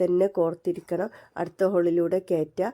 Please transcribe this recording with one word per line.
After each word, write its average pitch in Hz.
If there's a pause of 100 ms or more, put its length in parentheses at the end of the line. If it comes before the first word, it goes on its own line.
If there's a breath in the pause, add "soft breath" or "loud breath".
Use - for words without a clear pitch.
തന്നെ 180 (100)
കോർത്തിരിക്കണം. 175 (300 loud breath)
അടുത്ത 175
ഹോളിലൂടെ 170 (100)
കയറ്റുക, 175